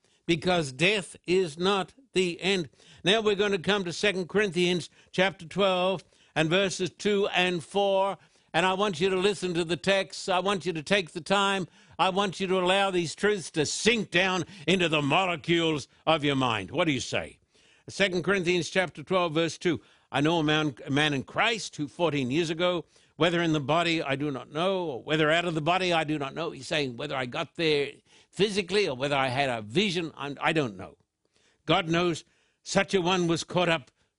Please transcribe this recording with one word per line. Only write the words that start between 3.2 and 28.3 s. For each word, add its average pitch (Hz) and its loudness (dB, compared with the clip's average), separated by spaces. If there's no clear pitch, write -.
we're 208 2
going 202 0
to 196 0
come 190 0
to 175 -4
Second 185 -2
Corinthians 180 0
chapter 185 0
twelve 185 0
and 156 2
verses 185 0
two 202 0
and 180 0
four. 196 0
And 170 2
I 185 4
want 190 0
you 190 2
to 190 0
listen 180 0
to 175 0
the 160 -2
text. 196 -2
I 185 2
want 185 -2
you 185 -2
to 160 -8
take 190 0
the 180 -10
time. 196 0
I 175 4
want 190 0
you 190 0
to 185 2
allow 196 2
these 175 -2
truths 202 -2
to 151 0
sink 214 0
down 185 0
into 175 2
the 151 0
molecules 165 0
of 156 2
your 143 2
mind. 110 0
What 165 0
do 151 2
you 101 -2
say? 85 -6
Second 180 -2
Corinthians 180 0
chapter 175 -4
twelve, 175 0
verse 165 0
two. 156 -2
"I 135 0
know 160 2
a 156 2
man, 151 0
a - -10
man 147 2
in 131 -2
Christ 208 -4
who 147 -6
fourteen 143 -2
years 160 0
ago, 175 -2
whether 170 2
in 165 2
the 151 2
body 165 0
I 139 -2
do 147 -4
not 123 -10
know, 180 -2
or 120 -6
whether 156 2
out 170 4
of 175 -2
the 156 0
body 180 2
I 160 2
do 151 -2
not 139 -6
know." 160 -6
He's 131 -12
saying, 143 -2
"Whether 143 -6
I 127 -2
got 151 -8
there 151 2